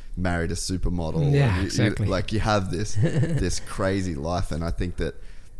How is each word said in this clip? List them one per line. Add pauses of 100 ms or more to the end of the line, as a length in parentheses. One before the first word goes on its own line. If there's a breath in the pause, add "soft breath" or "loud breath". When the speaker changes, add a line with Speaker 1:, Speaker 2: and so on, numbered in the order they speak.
(160 loud breath)
Speaker 1:
married
a
supermodel
Speaker 2:
Yeah,
Speaker 1:
and
you,
Speaker 2:
exactly.
Speaker 1:
you,
like,
you
have
this,
Speaker 2:
<laughs>
Speaker 1:
this
crazy
life.
And
I
think
that (440 loud breath)